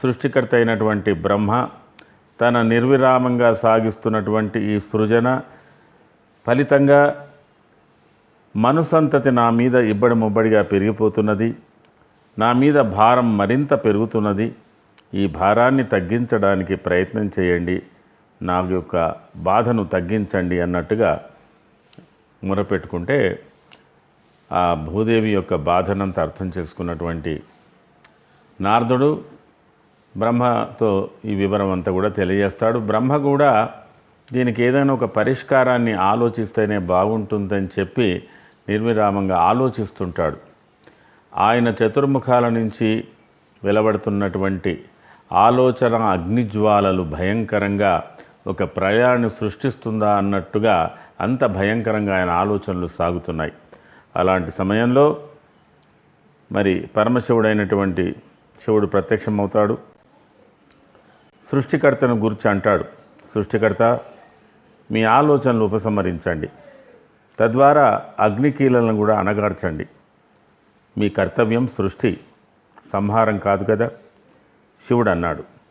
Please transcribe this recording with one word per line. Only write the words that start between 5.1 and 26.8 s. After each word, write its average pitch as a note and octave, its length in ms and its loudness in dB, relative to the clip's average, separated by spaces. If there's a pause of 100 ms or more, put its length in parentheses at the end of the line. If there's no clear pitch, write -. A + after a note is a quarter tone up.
ఫలితంగా C#3+ 800 4 (1300)
మనుసంతతి C#3 760 2
నా A#2+ 180 4
మీద A#2+ 260 2
ఇబ్బడి A#2 380 2
ముబ్బడిగా A2 480 2
పెరిగిపోతున్నది, G#2+ 920 0 (840)
నా A#2 140 2
మీద C#3 200 4
భారం A2+ 640 4
మరింత B2+ 360 0
పెరుగుతున్నది, G#2+ 800 0 (580)
ఈ G2 140 0
భారాన్ని G#2+ 560 2
తగ్గించడానికి G2 920 -2
ప్రయత్నం F#2+ 640 -2
చేయండి, F2 420 -2 (600)
నా F2+ 180 -2
యొక్క F2+ 560 -2 (200)
బాధను G#2 500 0
తగ్గించండి F2+ 760 -4
అన్నట్టుగా F2 640 -2 (1200)
మొరపెట్టుకుంటే, G2 960 -2 (1120)
ఆ F2 220 0
భూదేవి G#2+ 600 0
యొక్క F#2 220 -2
బాధనంతా F#2 680 -2
అర్థం E2+ 360 -6
చేసుకున్నటువంటి E2 840 -8 (1160)